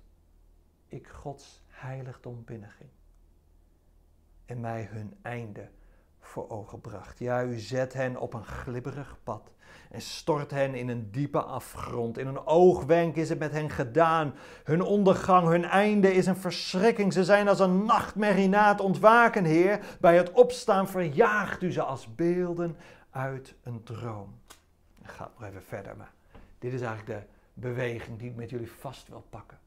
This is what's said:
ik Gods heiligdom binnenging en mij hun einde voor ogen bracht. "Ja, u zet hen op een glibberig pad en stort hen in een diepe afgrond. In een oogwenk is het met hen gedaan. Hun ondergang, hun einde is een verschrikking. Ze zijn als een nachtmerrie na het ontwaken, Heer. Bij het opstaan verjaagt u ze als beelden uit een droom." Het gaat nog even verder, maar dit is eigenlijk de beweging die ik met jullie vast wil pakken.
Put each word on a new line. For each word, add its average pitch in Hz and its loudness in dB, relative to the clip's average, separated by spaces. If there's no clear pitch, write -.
ik - -18
Gods - -18
heiligdom 131 -14
binnenging 113 -18
en 123 -12
mij 113 -8
hun 104 -14
einde 113 -12
voor - -12
ogen 104 -14
bracht. - -18
"Ja, 123 -4
u 120 -6
zet 127 -6
hen 127 -4
op 127 -10
een 110 -12
glibberig 123 -12
pad - -12
en 107 -14
stort - -6
hen 135 -2
in 123 -8
een 117 -8
diepe 143 -4
afgrond. 120 -8
In 131 -6
een 135 -10
oogwenk 170 6
is 160 -2
het 160 -2
met 147 -4
hen 151 -4
gedaan. 156 2
Hun 165 0
ondergang, 185 4
hun 175 4
einde 190 4
is 180 4
een 185 2
verschrikking. 190 0
Ze 180 2
zijn 202 4
als 196 4
een 190 2
nachtmerrie 196 2
na 208 4
het 202 4
ontwaken, 214 4
Heer. 175 2
Bij 170 8
het 175 2
opstaan 233 4
verjaagt 185 0
u 175 -2
ze 147 -2
als 120 -8
beelden 175 -2
uit 135 -10
een 117 -12
droom." 107 -12
Het - -20
gaat - -16
nog 107 -16
even 95 -16
verder, 104 -14
maar 101 -20
dit 123 -10
is 131 -8
eigenlijk 110 -10
de 101 -18
beweging 120 -8
die 123 -14
ik 120 -16
met 117 -14
jullie 117 -10
vast - -18
wil 117 -20
pakken. - -20